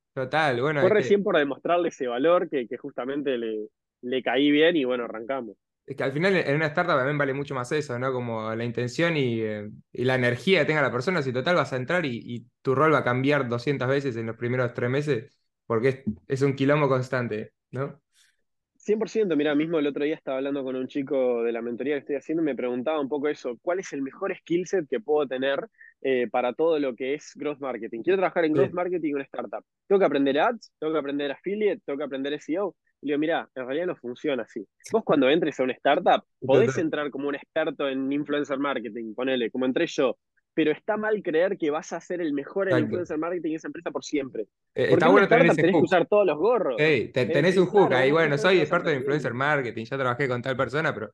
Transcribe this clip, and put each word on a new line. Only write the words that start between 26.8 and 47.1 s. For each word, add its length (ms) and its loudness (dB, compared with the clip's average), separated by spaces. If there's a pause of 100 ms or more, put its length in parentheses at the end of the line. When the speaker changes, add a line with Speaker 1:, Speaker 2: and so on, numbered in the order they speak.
Speaker 2:
que 180 -4
es 220 -12
growth 240 -8
marketing? 440 -8
Quiero 140 2
trabajar 280 0
en 80 2
Speaker 1:
Sí. 80 4
Speaker 2:
growth 100 2
marketing 380 -4
en 60 -4
una 100 -4
startup. 400 -12 (220)
¿Tengo 120 4
que 60 4
aprender 340 2
ads? 400 -2
¿Tengo 140 -4
que 60 0
aprender 320 -4
affiliate? 540 -2
¿Tengo 120 -6
que 80 -6
aprender 280 -6
S 200 -8
E 60 -2
O?". 160 -4 (260)
Y 60 -8
le 40 -2
digo, 80 0
"Mirá, 340 -2
en 120 -8
realidad 220 -4
no 100 -4
funciona 460 -4
así. 220 -12 (260)
Vos 120 0
cuando 260 4
entres 300 2
a 40 2
una 100 -2
startup, 500 2 (220)
podés 320 4
Speaker 1:
Total. 0 -
Speaker 2:
entrar 340 -2
como 160 -6
un 80 -2
experto 520 -4
en 240 -2
influencer 480 -2
marketing, 540 -4
ponele, 380 0
como 140 -2
entré 220 0
yo, 300 0 (360)
pero 180 2
está 260 -2
mal 240 -2
creer 360 0
que 120 -2
vas 240 -4
a 80 -6
ser 200 -6
el 120 -2
mejor 360 -4
en 80 4
Speaker 1:
Exacto. 80 2
Speaker 2:
influencer 320 -6
marketing 340 -4
en 60 -4
esa 100 -12
empresa 240 -10
por 140 -8
siempre". 400 -6 (300)
Speaker 1:
Eh, 120 0
Speaker 2:
Porque 60 6
Speaker 1:
está 140 6
Speaker 2:
en 40 8
una 80 8
Speaker 1:
bueno 80 4
tener 180 6
Speaker 2:
startup 20 6
Speaker 1:
ese 140 4
Speaker 2:
tenés 160 6
que 60 6
Speaker 1:
hook. 20 4
Speaker 2:
usar 220 2
todos 180 4
los 120 0
gorros. 400 0
Speaker 1:
Sí, 360 2